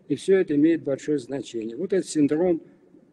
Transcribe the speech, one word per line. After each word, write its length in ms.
и 80
всё 220
это 180
имеет 260
большое 380
значение. 580
Вот 160
этот 140
синдром 520